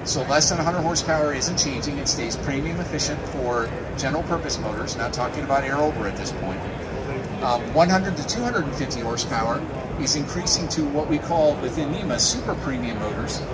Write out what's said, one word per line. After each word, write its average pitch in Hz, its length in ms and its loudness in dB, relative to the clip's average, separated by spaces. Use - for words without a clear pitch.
So - 180 0
less 143 260 6
than 175 100 2
a 156 40 2
hundred 170 180 2
horsepower 156 540 2
isn't 151 240 0
changing. 139 400 0
It 135 100 0
stays - 280 -2
premium 147 440 -2
efficient 151 480 -2
for 123 400 0
general 135 240 0
purpose 165 360 -2
motors, 107 380 -4
not 120 160 -2
talking - 320 -2
about 139 180 4
air 135 140 0
over 151 320 2
at 95 80 -4
this - 160 -4
point. 95 280 -4
Um, 120 180 2
one 175 160 8
hundred 190 260 4
to 147 100 -4
two 240 160 -2
hundred 233 220 0
and 139 100 -2
fifty 120 260 -4
horsepower 117 600 0
is 135 160 2
increasing 165 520 0
to 156 180 0
what 147 200 0
we 151 120 2
call 151 380 4
within 143 360 -2
nema 123 260 -2
super - 380 2
premium 123 420 -2
motors 104 420 -2